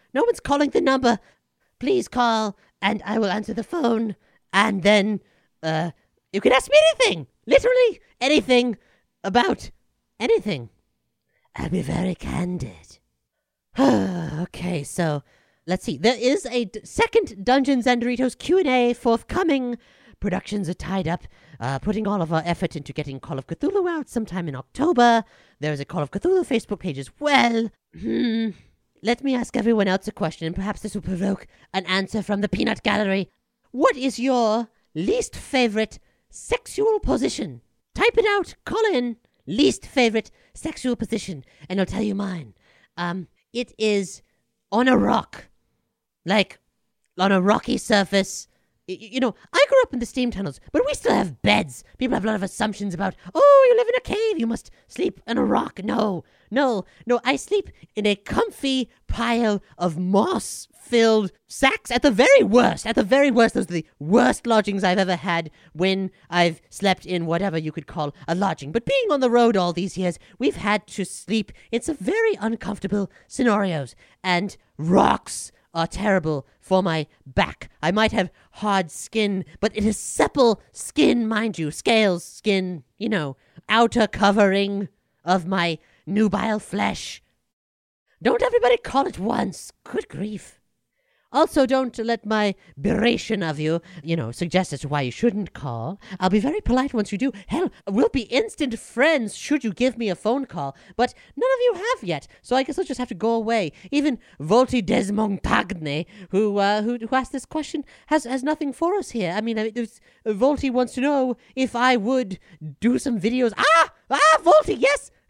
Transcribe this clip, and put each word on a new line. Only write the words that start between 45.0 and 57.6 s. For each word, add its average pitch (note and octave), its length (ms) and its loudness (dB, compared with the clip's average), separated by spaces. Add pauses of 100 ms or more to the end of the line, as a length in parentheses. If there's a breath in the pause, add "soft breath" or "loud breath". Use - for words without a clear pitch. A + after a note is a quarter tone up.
Like, G3 320 0 (600)
on G3 140 2
a F#3+ 80 4
rocky - 380 0
surface. G3+ 680 -2 (400)
Y-, F#3 120 -10
y-, G#3+ 120 -20
you B3+ 80 -2
know, A#3+ 140 0 (180 soft breath)
I C#5 160 6
grew C5+ 140 6
up - 120 -2
in B3 60 -2
the A#3 60 -4
steam B3 240 -2
tunnels, F#3 300 -8 (120)
but A#4 120 2
we C#5+ 100 -2
still - 200 0
have F#3 260 -2
beds. G3+ 440 0 (140 soft breath)
People B3 180 -2
have F#3 80 -4
a - 20 -2
lot G#3+ 100 -2
of F#3 60 -4
assumptions G3+ 500 -6
about, F3+ 220 -4 (200 loud breath)
"Oh, C#5 360 8
you A#4 60 6
live A4+ 120 2
in A#4+ 60 0
a B4+ 60 0
cave, G#4+ 380 -2
you A#3 80 -2
must - 240 -6 (180 soft breath)
sleep - 380 -6
on A3+ 120 -2
a - 60 2
rock." G#3 380 -2
No, G#3+ 420 -2 (260 soft breath)
no, A#3+ 340 0 (220 soft breath)
no, A#3+ 180 0
I C#4 120 2
sleep - 340 -4 (240 soft breath)